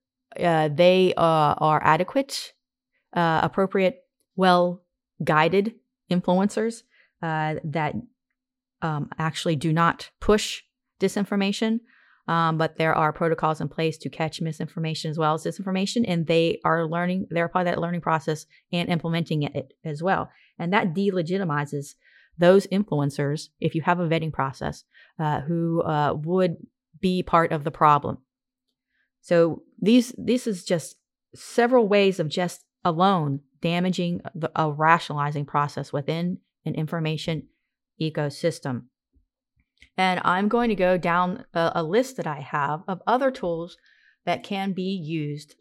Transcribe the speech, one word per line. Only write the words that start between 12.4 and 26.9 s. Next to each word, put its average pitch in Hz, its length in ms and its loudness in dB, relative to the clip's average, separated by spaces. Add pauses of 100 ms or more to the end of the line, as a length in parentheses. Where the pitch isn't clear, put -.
but 160 180 -2
there 160 180 2
are 156 160 2
protocols 160 520 -2
in 147 80 -6
place 160 260 -2
to - 140 -10
catch 160 320 -6
misinformation 160 680 -6
as 151 60 -6
well 156 160 2
as 160 120 -4
disinformation, 190 640 -2
and 170 200 -2
they 165 360 2
are 160 240 0
learning, 180 440 -2
they're 170 180 -2
part 175 180 0
of 175 60 2
that - 80 -2
learning 170 220 -4
process 156 420 -2 (260)
and 175 200 -2
implementing 165 540 -2
it - 280 -6 (100)
as 156 200 -10
well. 170 260 0 (300)
And 170 160 -6
that 214 180 0
delegitimizes 165 1040 -2 (420)
those 185 300 6
influencers, 147 800 -2 (120)
if 160 140 -2
you 160 60 -4
have 175 180 2
a 175 80 -2
vetting 160 240 -2
process, 143 540 -6 (340)
uh, 151 220 -2
who, 165 420 -2
uh, 147 300 0 (100)
would 180 340 0 (440)